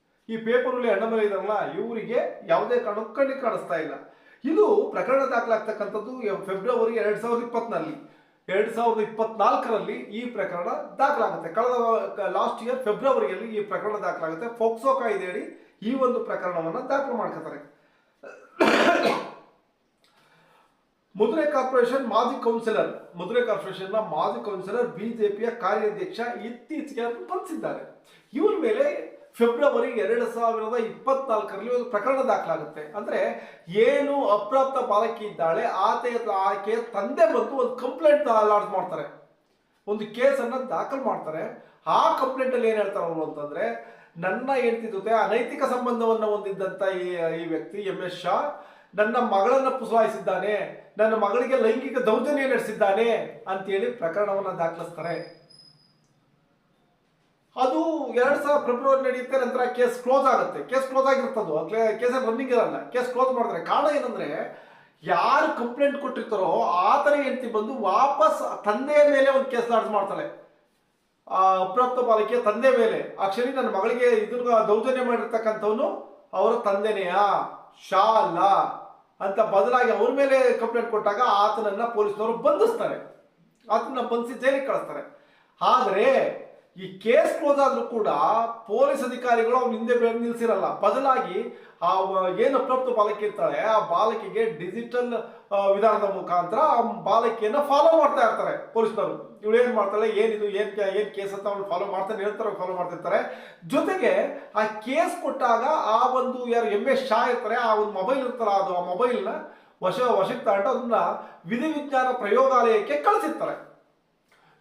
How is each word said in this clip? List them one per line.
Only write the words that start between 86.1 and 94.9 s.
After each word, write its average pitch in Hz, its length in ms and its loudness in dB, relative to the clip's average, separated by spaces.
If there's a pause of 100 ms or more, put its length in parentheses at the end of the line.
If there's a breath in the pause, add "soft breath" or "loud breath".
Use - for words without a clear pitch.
ಈ 190 220 -14
ಕೇಸ್ 302 400 4
ಕ್ಲೋಸ್ 285 200 4
ಆದ್ರೂ 247 220 4
ಕೂಡ 226 260 -2 (600)
ಪೊಲೀಸ್ 254 360 2
ಅಧಿಕಾರಿಗಳು 240 520 2
ಅವ್ನ 226 220 2
ಹಿಂದೆ 233 200 0
ಬೆಳೆದು 233 220 2
ನಿಲ್ಸಿರಲ್ಲ. 226 600 0
ಬದಲಾಗಿ 233 840 0 (180 loud breath)
ಆ 185 180 2
ವ-, 185 400 0
ಏನು 262 180 4
ಅಪ್ರಾಪ್ತ 254 400 0
ಬಾಲಕಿ 214 280 0
ಇರ್ತಾಳೆ, 165 360 -2
ಆ 196 180 2
ಬಾಲಕಿಗೆ 196 640 0
ಡಿಜಿಟಲ್, 233 680 -4 (400 loud breath)